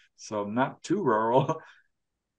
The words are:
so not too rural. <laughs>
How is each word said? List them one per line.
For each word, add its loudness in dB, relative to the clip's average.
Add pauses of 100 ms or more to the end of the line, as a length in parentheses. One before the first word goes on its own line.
(160)
so -6
not -2
too -2
rural. 2
<laughs> -20 (680)